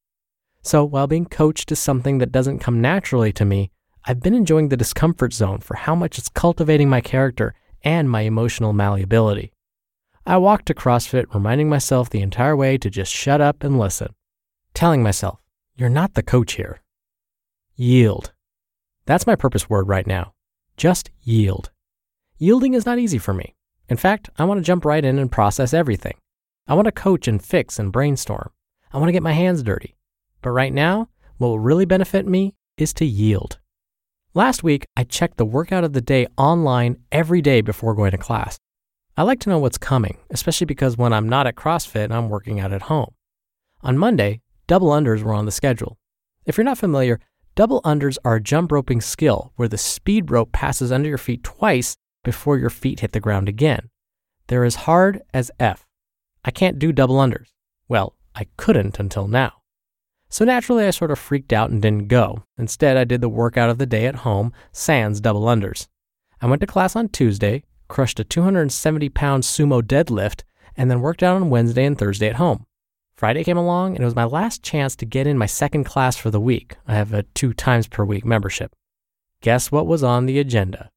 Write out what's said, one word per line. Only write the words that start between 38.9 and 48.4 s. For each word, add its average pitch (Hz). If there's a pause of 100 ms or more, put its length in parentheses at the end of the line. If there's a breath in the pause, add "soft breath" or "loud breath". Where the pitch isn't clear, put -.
I 156
like 254
to 202
know 170
what's 135
coming, 123 (140)
especially 170
because 135
when 120
I'm 107
not 131
at 113
CrossFit, 113
I'm 113
working 104
out 98
at 95
home. 151 (720)
On 131
Monday, 120 (260)
double 180
unders 131
were 107
on 104
the 107
schedule. - (480)
If 170
you're 220
not 262
familiar, 131 (360)
double 214
unders 143
are 113
a 110